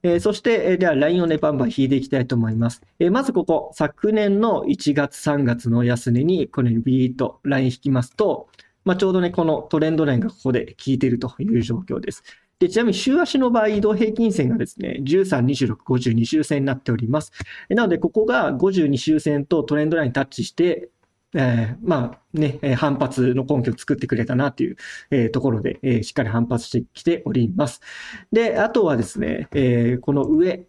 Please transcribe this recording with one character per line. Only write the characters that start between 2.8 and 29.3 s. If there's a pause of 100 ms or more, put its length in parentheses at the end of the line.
え
ー、
ま
ず
こ
こ、
昨
年
の
一
月、
三
月
の
安
値
に、
こ
の
よ
う
に
ビ
ー
ッ
と
ラ
イ
ン
引
き
ま
す
と、 (360)
ま
あ、
ち
ょ
う
ど
ね、
こ
の
ト
レ
ン
ド
ラ
イ
ン
が
こ
こ
で
効
い
て
い
る
と
い (120)
う
状
況
で
す。 (360)
で、
ち
な
み
に
週
足
の
場
合、
移
動
平
均
線
が
で
す
ね、
十
三、
二
十
六、
五
十
二
周
線
に
な
っ
て
お
り
ま
す。 (380)
え、
な
の
で、
こ
こ
が
五
十
二
周
線
と
ト
レ
ン
ド
ラ
イ
ン
に
タ
ッ
チ
し
て、 (460)
え
ー、
ま
あ
ね、
え
ー、
反
発
の
根
拠
を
作
っ
て
く
れ
た
な
と
い
う、 (340)
え
ー、
と
こ
ろ
で、
え
ー、
し
っ
か
り
反
発
し
て (100)
き
て
お
り
ま
す。 (500)
で、
あ
と
は
で
す
ね、